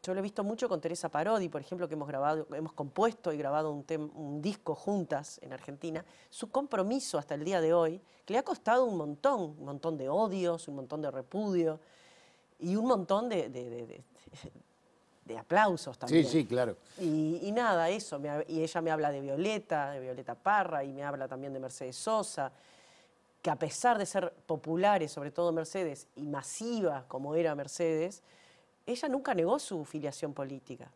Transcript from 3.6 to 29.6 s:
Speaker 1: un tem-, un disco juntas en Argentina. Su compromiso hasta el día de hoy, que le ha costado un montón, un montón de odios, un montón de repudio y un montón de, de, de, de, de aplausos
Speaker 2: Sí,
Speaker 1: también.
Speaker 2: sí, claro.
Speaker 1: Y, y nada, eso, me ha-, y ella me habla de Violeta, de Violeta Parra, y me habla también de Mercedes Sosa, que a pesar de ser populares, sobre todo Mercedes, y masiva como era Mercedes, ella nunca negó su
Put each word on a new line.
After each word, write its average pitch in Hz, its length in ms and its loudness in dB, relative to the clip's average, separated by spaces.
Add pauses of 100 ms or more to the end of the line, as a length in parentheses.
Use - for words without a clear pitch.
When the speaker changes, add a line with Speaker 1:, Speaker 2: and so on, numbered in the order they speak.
Speaker 1:
un 143 120 -6
tem-, 151 300 -4
un 147 260 -6
disco 170 360 -2
juntas 165 680 -2
en 135 100 -12
Argentina. 160 520 -8 (260)
Su - 200 -10
compromiso 233 680 2
hasta 147 160 -4
el 147 100 -4
día 185 160 2
de 160 140 6
hoy, 170 260 4 (240)
que - 100 -6
le 240 40 6
ha 277 60 2
costado 254 400 4
un 214 120 0
montón, 165 440 2 (180)
un 151 60 -12
montón 143 340 -4
de 135 100 -2
odios, 165 600 2
un 143 80 -8
montón 139 260 -6
de 147 80 -2
repudio 165 680 0 (800)
y 175 160 0
un 220 100 2
montón 208 420 2
de, 175 200 0
de, 123 200 -8
de, 120 180 -10
de, - 160 -16 (1200)
de 113 140 -8
aplausos 175 580 2
Speaker 2:
Sí, - 40 -14
Speaker 1:
también. 151 240 6
Speaker 2:
sí, 147 220 4
claro. 120 300 2 (220)
Speaker 1:
Y, 156 440 2
y 196 100 -2
nada, 202 380 4
eso, 214 300 -4
me 147 100 -4
ha-, 151 160 -2
y 160 160 0
ella 165 180 0
me 160 120 0
habla 151 180 2
de 139 100 -4
Violeta, 151 680 0
de 139 100 -8
Violeta 127 360 -8
Parra, 190 480 2
y 139 80 -6
me 139 100 -8
habla 139 260 -4
también 135 240 -6
de 135 80 -6
Mercedes 131 360 -8
Sosa, 196 560 -2 (880)
que 170 80 0
a 147 60 2
pesar 214 420 2
de 196 80 0
ser 180 260 -2 (140)
populares, 165 680 2
sobre 143 200 -6
todo 175 200 2
Mercedes, 160 540 -4 (100)
y 147 120 -8
masiva 151 800 -2
como 139 260 -6
era 160 200 2
Mercedes, 160 680 -2 (640)
ella 240 240 -4
nunca 277 260 0
negó 180 240 4
su 170 260 -6